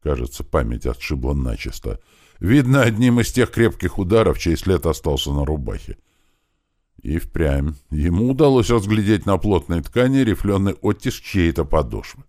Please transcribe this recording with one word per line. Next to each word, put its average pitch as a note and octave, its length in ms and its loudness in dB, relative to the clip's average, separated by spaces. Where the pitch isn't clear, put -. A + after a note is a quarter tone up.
Кажется, B1 420 -4
память A#1 420 -2
отшибла C2 480 -4
начисто. A#1+ 680 -6
Видно, C3 420 4
одним A#2+ 380 4
из A2 120 0
тех B2 200 0
крепких - 460 0
ударов, G2 400 2
чей E2 200 0
след F#2 280 0
остался D2 460 -2
на C#2+ 140 -2
рубахе. C#2 520 -6
И D#2 180 -4
впрямь. D2 540 -2
Ему F2 380 0
удалось C3+ 400 4
разглядеть G#2+ 560 2
на G2 120 2
плотной F2 440 0
ткани B2+ 380 0
рифленый G2 540 0
оттиск - 480 -4
чьей-то E2 440 0
подошвы. C#2+ 640 -4